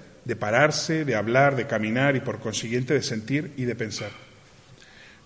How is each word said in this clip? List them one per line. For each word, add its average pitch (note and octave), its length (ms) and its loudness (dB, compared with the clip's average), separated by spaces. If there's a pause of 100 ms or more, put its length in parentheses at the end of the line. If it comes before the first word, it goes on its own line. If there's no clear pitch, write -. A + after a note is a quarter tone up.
(240)
de A#2 120 -4
pararse, D3+ 680 2
de A#2+ 120 0
hablar, C3 400 4
de A#2 100 -2
caminar A#2+ 500 2
y, B2 40 -2
por A2+ 180 -6
consiguiente, A#2+ 560 -2
de B2+ 80 2
sentir C3+ 540 -4
y B2+ 80 -4
de A#2 100 -2
pensar. G#2 360 -8 (1160)